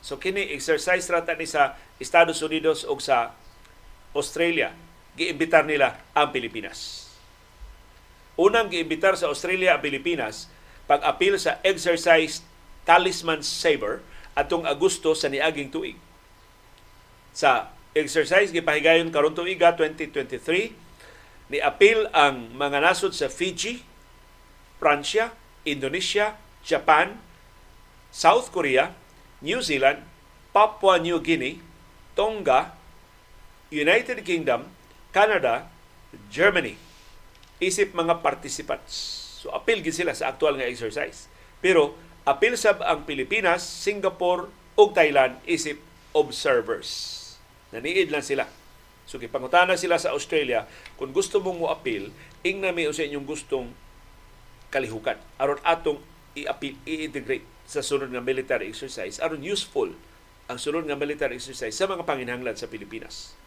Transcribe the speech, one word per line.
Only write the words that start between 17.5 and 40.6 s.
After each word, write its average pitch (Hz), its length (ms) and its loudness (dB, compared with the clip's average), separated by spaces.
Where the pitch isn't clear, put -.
exercise 160 640 2
gipahigayon 165 560 4
karon 156 240 2
tuiga, 170 400 4
twenty 156 320 -2
twenty-three, 151 640 -4
niapil 202 640 4
ang 135 400 2
mga 143 240 -2
nasod 180 320 2
sa 143 160 -4
Fiji, 190 560 -6
Pransya, 156 560 0
Indonesia, 175 720 -2
Japan, 160 560 4
South 214 480 4
Korea, 143 400 2
New 190 160 -2
Zealand, 147 400 2
Papua 202 400 6
New 170 240 0
Guinea, 160 400 -2
Tonga, 196 560 2
United 208 560 0
Kingdom, 156 480 -2
Canada, 160 560 2
Germany, 160 480 2
isip 190 320 0
mga 170 320 -2
participants. - 720 -6
So, - 80 -12
apil 196 320 -2
gid 160 80 -4
sila 165 240 -4
sa 135 160 -4
aktual 143 240 0
nga 135 80 -6